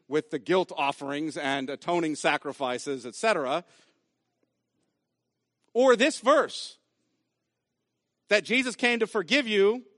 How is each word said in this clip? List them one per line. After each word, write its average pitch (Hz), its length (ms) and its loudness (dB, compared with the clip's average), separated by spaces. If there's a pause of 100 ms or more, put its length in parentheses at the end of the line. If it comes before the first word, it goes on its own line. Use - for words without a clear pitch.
with 147 220 -2
the 156 80 -4
guilt 170 380 0
offerings 143 600 -4
and 139 340 -4
atoning 160 460 -2
sacrifices, 135 880 -4
et 113 80 -12
cetera, 170 500 0 (2000)
or 247 240 6
this 269 240 2
verse, 247 560 0 (1500)
that 208 160 2
Jesus 247 320 0
came 240 220 0
to 220 80 0
forgive 220 400 0
you 214 380 2 (140)